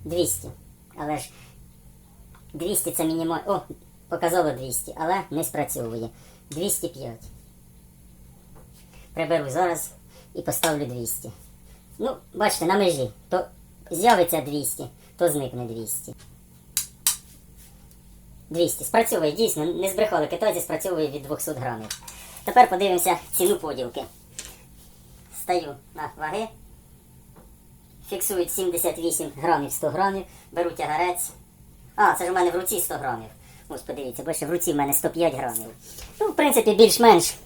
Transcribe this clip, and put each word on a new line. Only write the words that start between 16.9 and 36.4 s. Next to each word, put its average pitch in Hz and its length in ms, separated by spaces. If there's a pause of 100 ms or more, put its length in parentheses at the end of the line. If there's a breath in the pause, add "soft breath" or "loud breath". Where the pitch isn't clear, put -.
Двісті. 165 340
Спрацьовує, 190 480
дійсно, 156 340
не 175 240
збрехали 180 380
китайці, 180 340
спрацьовує 160 460
від 139 160
двохсот 143 340
грамів. 117 440 (420 loud breath)
Тепер 240 260
подивимося 180 480 (160)
ціну 185 220
поділки. 131 480 (1400 loud breath)
Стаю 160 340 (200)
на 151 220
ваги. 165 300 (1600)
Фіксують 185 420
сімдесят 170 460
вісім 165 400
грамів 147 340
сто - 180
грамів. 190 360 (260 loud breath)
Беру 170 200
тягарець. 165 600 (640)
А, 196 180
це 175 120
ж 175 60
у - 20
мене 180 180
в 165 40
руці 185 240
сто - 160
грамів. 123 340 (400 loud breath)
Ось, 139 120
подивіться, 135 420
бачите, 156 220
в 143 60
руці 170 220
в - 20
мене 143 180
сто - 160
п'ять 165 260
грамів. 117 320 (520 loud breath)
Ну, 427 80
в - 80
принципі, 247 380